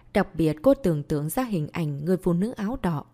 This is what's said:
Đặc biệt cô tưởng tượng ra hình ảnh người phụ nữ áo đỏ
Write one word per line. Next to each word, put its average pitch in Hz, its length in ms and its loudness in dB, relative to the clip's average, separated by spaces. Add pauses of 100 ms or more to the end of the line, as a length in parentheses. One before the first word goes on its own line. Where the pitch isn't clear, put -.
(140)
Đặc 190 220 0
biệt 160 260 2
cô 269 120 8
tưởng 156 300 0
tượng 151 260 -2
ra 254 140 -2
hình 185 280 -4
ảnh 147 340 -4
người 180 120 2
phụ 175 160 0
nữ 202 180 0
áo 220 300 -6
đỏ 160 320 -2